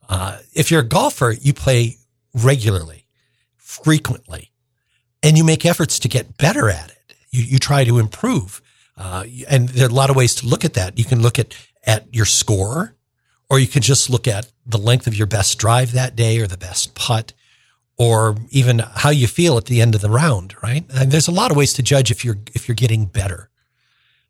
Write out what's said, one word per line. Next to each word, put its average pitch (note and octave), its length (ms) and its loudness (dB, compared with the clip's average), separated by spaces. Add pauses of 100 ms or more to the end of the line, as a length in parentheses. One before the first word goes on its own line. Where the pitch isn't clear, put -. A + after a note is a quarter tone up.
Uh, F#2 300 -6 (140)
if D#3+ 180 -2
you're E3 100 2
a A#2 60 -2
golfer, C#3+ 520 0
you C#3+ 140 0
play A#2+ 440 0 (360)
regularly, A2 720 -2 (520)
frequently, - 920 -4 (720)
and D#3 160 6
you E3 60 4
make D#3+ 220 2
efforts E3+ 340 -2
to - 80 -2
get - 300 -6
better G3+ 320 0
at D#2 200 -6
it. - 260 -20 (140)
You, B2 140 -2
you C3 160 0
try C#3+ 240 0
to A#2+ 160 2
improve. A2+ 600 -2 (380)
Uh, F#2 280 -12 (220)
and B2+ 220 2
there B2+ 160 2
are A#2 60 0
a - 20 -2
lot C3+ 160 2
of C#3+ 60 2
ways B2 200 4
to B2+ 120 -8
look C#3+ 180 -2
at D#3 80 -4
that. F#2 240 -4
You A2+ 80 0
can A#2+ 160 0
look A#2 160 2
at, - 180 -4 (300)
at A2 260 -2
your A2 140 0
score, A2 720 -2 (540)
or C3+ 100 4
you C3 80 2
can A#2 160 0
just C3 260 2
look B2 180 -2
at G#2+ 240 -6 (140)
the A2+ 140 -2
length A#2+ 260 0
of A2 100 -4
your G#2 120 0
best G2 320 -2
drive A#2+ 320 2
that B2+ 240 -2
day A2+ 240 0
or A2 80 -2
the F#2 100 -10
best - 380 -8
putt, - 380 -4 (640)
or A2+ 380 2 (140)
even B2 300 2
how - 300 0
you C#3 180 2
feel E3+ 300 2
at A2 80 -4
the A#2+ 160 2
end A2+ 140 4
of G2+ 60 0
the G#2 80 0
round, A2 540 0
right? C3 300 -4
And C3+ 180 2
there's D#3 160 2
a E3+ 40 -2
lot G3+ 200 0
of C#3+ 60 2
ways C#3+ 160 2
to C3 100 -4
judge C3+ 260 2
if A2+ 160 -4
you're, G#2+ 140 -4 (140)
if - 140 -10
you're A#2 80 -4
getting A2 300 0
better. F#2+ 440 -6 (800)